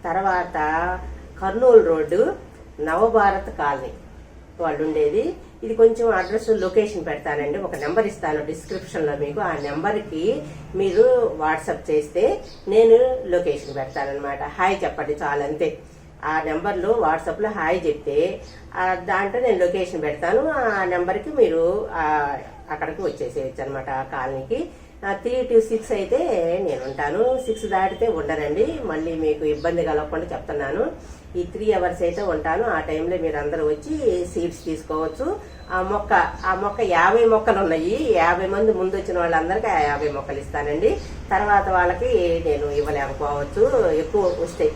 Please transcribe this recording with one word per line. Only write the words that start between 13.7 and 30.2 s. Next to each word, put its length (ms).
పెడతానన్నమాట. 680
హాయ్ 420
చెప్పండి 280
చాలు, 300
అంతే. 360
ఆ 180
నెంబర్లో 460
WhatsApp-లో 600
హాయ్ 380
చెప్తే, 540
ఆ, 180
దాంట్లో 460
నేను 180
లొకేషన్ 440
పెడతాను. 480
ఆ 340
నెంబర్కి 460
మీరు, 640
ఆ, 440
అక్కడికి 320
వచ్చేసేయచ్చు 600
అనమాట, 260
ఆ 120
కాలనీకి. 680
ఆ, 60
త్రీ 400
to 80
సిక్స్ 320
అయితే 260
నేను 220
ఉంటాను, 600
సిక్స్ 180
దాటితే 440
ఉండనండి. 760
మళ్ళీ 300
మీకు 300
ఇబ్బంది 380
కలగకుండా 440